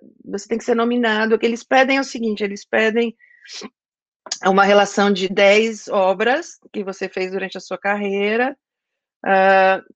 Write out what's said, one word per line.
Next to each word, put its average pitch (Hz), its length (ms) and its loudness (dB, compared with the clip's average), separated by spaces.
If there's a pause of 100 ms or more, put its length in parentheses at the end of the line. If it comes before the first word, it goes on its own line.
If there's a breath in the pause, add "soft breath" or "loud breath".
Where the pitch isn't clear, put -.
(240)
você 196 240 -12
tem 226 100 -4
que 214 60 -10
ser 240 120 0
nominado. 226 600 0
O 214 40 -4
que - 60 -2
eles 233 180 -4
pedem 262 340 2
é - 20 0
o 262 60 -2
seguinte: 226 380 -6
eles 202 220 -8
pedem 220 480 0 (1300 loud breath)
É 190 60 2
uma 196 140 4
relação 202 480 2
de 185 160 -2
dez 208 600 2
obras 214 720 -2 (120)
que 208 120 -8
você 185 260 -8
fez 185 220 -6
durante 190 260 -8
a 185 40 -12
sua 185 160 -10
carreira, 208 800 -2 (680)
ah, 190 560 4 (140)